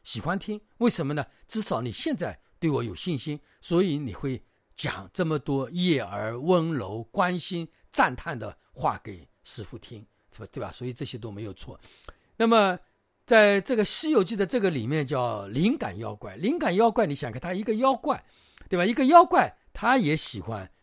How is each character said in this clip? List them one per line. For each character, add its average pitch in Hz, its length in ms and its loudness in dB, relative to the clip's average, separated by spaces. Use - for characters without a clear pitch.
喜 - 160 -6
欢 185 180 -2
听。 208 240 -8
为 240 100 4
什 170 180 2
么 139 60 -2
呢？ 147 140 -2
至 214 120 -4
少 170 220 -2
你 123 100 -6
现 - 240 -4
在 156 240 -8
对 165 100 0
我 127 140 0
有 107 100 -6
信 156 240 -4
心， 151 200 -8
所 170 200 2
以 170 160 2
你 135 160 -6
会 131 260 -6
讲 104 340 -8
这 185 140 -2
么 156 140 0
多 135 320 -2
悦 175 280 2
耳、 107 400 -6
温 165 320 2
柔、 110 340 -4
关 175 320 -2
心、 165 300 -6
赞 175 240 2
叹 151 220 -8
的 107 180 -10
话 127 320 -2
给 90 240 -16
师 - 200 -10
父 92 120 -14
听， 110 300 -18
对 135 100 -8
吧？ 101 100 -10
所 - 140 -10
以 123 80 -6
这 131 100 -8
些 127 140 -10
都 110 140 -10
没 104 140 -10
有 98 100 -10
错。 - 220 -16
那 226 80 2
么 208 320 4
在 208 360 8
这 247 140 -2
个 214 100 2
《西 - 260 2
游 240 120 6
记》 196 140 -4
的 190 80 2
这 254 140 0
个 196 100 2
里 131 160 -2
面 147 200 0
叫 120 420 -2
灵 160 280 2
感 98 220 -8
妖 107 160 -8
怪， 104 220 -14
灵 262 240 -2
感 214 160 0
妖 220 160 6
怪， 208 160 2
你 143 80 -4
想 127 160 -8
看 127 100 -10
他 180 140 -6
一 202 80 -4
个 220 120 -2
妖 262 200 2
怪， 262 280 -4
对 180 80 0
吧？ 180 80 2
一 233 80 2
个 254 120 2
妖 339 200 10
怪 240 260 2
他 247 240 2
也 160 180 2
喜 - 240 -4
欢 98 300 -10